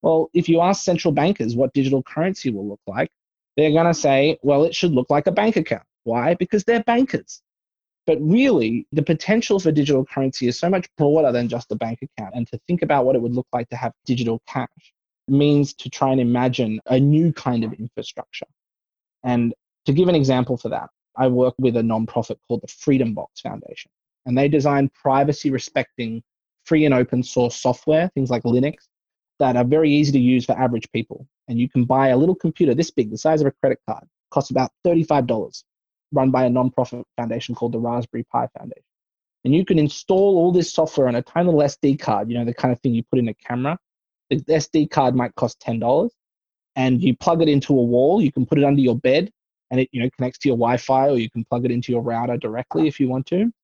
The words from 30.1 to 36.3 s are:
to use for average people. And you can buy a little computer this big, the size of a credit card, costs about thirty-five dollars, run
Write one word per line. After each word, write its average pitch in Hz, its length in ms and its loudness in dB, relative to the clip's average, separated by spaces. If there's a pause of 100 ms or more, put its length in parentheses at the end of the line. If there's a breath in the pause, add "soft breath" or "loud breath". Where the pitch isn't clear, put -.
to 139 60 4
use 123 260 4
for - 120 -2
average 120 360 -2
people. - 340 -8 (220)
And 117 100 -2
you 123 80 0
can 127 160 0
buy 131 260 2
a 127 80 4
little 170 180 2
computer 160 380 0
this 165 180 -2
big, 107 200 -2
the 123 60 -10
size 156 240 0
of 139 60 2
a 131 40 0
credit - 360 -2
card, - 200 -10 (240)
costs - 180 -2
about 131 220 -2 (120)
thirty-five 160 440 2
dollars, 113 360 -6 (480)
run 131 200 2